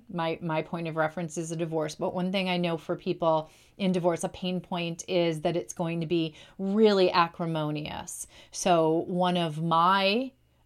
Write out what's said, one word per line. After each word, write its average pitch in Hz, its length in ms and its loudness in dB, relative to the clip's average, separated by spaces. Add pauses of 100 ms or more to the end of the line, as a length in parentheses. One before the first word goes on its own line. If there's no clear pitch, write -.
(120)
my, 165 300 -4
my 160 200 -2
point 170 260 -6
of 160 80 -6
reference 160 420 -2
is 165 140 -6
a 165 60 -4
divorce. 156 360 -4
But - 220 -4
one 180 160 -2
thing 190 180 0
I 180 60 0
know 170 220 0
for 170 180 -6
people - 560 0 (260)
in 190 140 0
divorce, 175 320 0
a 180 60 -4
pain 180 320 -6
point 170 480 -6
is 170 320 0
that 170 160 0
it's 156 160 -6
going 170 260 -4
to 160 80 -4
be 160 280 0 (220)
really 196 540 4
acrimonious. 160 1160 -2 (240)
So 165 560 4
one 180 280 2
of 160 260 -2
my, 196 680 4 (340)